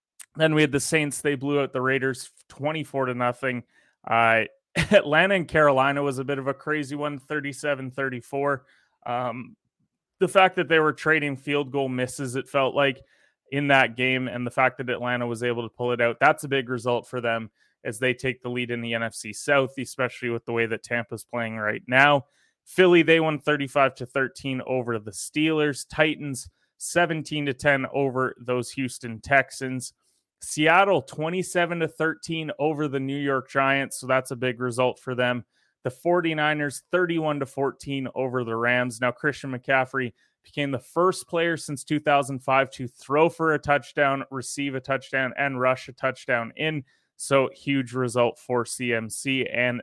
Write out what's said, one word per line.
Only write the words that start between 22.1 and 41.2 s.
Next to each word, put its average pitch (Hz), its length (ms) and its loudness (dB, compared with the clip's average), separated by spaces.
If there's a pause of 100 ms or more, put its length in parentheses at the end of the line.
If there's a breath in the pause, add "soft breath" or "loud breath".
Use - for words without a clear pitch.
Philly, 175 380 6
they 160 160 6
won 156 220 0
thirty-five 139 560 2
to 123 100 -8
thirteen 131 640 -4
over 120 320 -2
the 104 100 -14
Steelers. 151 800 -2
Titans, 147 580 -2 (280)
seventeen 156 720 -2
to 135 80 -2
ten 135 380 2
over 131 460 0
those 123 320 -4
Houston 123 500 -8
Texans. 131 760 -2 (460)
Seattle, 160 600 4
twenty-seven 170 800 -2
to 160 80 -2
thirteen 160 720 -4
over 151 260 0
the 135 140 -2
New 135 180 -4
York 139 320 -2
Giants, 135 480 0
so 131 80 -12
that's 131 240 2
a 131 60 -6
big 120 240 -2
result 123 400 0
for 127 160 -8
them. 123 280 0 (380)
The 127 80 -4
forty-niners, 151 1000 -2
thirty-one 165 480 0
to 135 60 -4
fourteen 135 680 -4
over 127 300 -2
the 113 100 -4
Rams. 120 460 0
Now, 123 100 0
Christian 139 400 -4
McCaffrey 127 640 -2 (300)
became 143 280 -6
the 127 80 -4
first 185 500 0